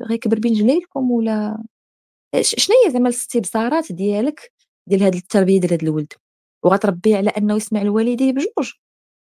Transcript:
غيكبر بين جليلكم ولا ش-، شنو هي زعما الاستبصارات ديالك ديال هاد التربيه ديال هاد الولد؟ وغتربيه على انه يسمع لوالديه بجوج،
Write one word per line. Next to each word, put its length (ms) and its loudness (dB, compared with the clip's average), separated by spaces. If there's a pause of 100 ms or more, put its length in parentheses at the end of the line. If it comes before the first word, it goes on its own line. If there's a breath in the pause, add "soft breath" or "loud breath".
غيكبر 340 -2
بين 140 0
جليلكم 580 0
ولا 540 -2 (760)
ش-، 180 -2
شنو 180 2 (100)
هي 60 0
زعما 160 2
الاستبصارات 840 -2
ديالك 600 -4 (340)
ديال 160 2
هاد 120 4
التربيه 460 2
ديال 120 0
هاد 100 -2
الولد؟ 300 -4 (520)
وغتربيه 520 2
على 140 0
انه 260 -2
يسمع 260 -4
لوالديه 500 0
بجوج، 400 -4 (500)